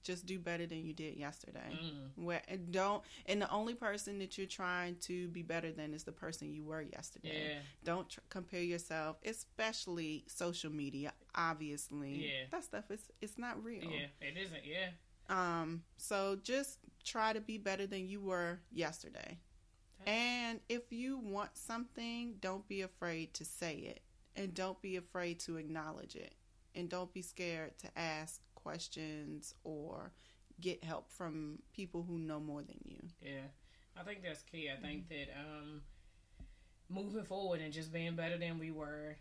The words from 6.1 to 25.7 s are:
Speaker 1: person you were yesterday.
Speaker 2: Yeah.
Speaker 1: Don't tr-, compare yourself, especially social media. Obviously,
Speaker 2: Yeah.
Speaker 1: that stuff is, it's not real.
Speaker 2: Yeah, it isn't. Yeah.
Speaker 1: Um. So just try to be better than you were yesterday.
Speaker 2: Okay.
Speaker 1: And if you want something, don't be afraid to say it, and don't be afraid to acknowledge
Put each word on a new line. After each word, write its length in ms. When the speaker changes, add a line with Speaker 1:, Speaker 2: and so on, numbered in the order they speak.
Speaker 1:
person 420
you 120
were 180
yesterday. 720
Speaker 2:
Yeah. 40
Speaker 1:
Don't 260
tr-, 80
compare 340
yourself, 600
especially 1000
social 460
media. 400
Obviously, 920
Speaker 2:
Yeah. 240
Speaker 1:
that 140
stuff 260
is, 100
it's 180
not 240
real. 220
Speaker 2:
Yeah, 220
it 160
isn't. 280
Yeah. 240
Speaker 1:
Um. 560
So 460
just 360
try 280
to 80
be 180
better 280
than 220
you 120
were 380
yesterday. 680
Speaker 2:
Okay. 80
Speaker 1:
And 580
if 240
you 240
want 400
something, 840
don't 260
be 160
afraid 520
to 100
say 320
it, 240
and 180
don't 300
be 140
afraid 440
to 180
acknowledge 580